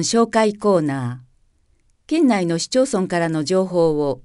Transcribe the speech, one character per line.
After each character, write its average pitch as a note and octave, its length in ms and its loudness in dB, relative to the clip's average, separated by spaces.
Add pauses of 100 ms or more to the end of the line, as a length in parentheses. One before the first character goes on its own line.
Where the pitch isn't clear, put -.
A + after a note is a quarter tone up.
紹 A#3 280 0
介 A3 260 0
コ G#3 220 0
ー E3 60 4
ナ B2+ 420 -6
ー。 - 800 -20
県 D#4 200 2
内 G3+ 180 2
の E3+ 140 -2
市 - 100 -6
町 B3+ 160 2
村 F#3+ 240 -2
か F3 100 -2
ら E3+ 120 0
の D#3 140 -2
情 F#3 200 0
報 F3 280 2
を C#3+ 320 -2